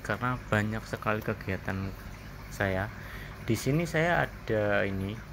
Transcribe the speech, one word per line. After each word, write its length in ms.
karena 320
banyak 320
sekali 400
kegiatan 640
saya. 400
Di 80
sini 320
saya 400
ada 560
ini 320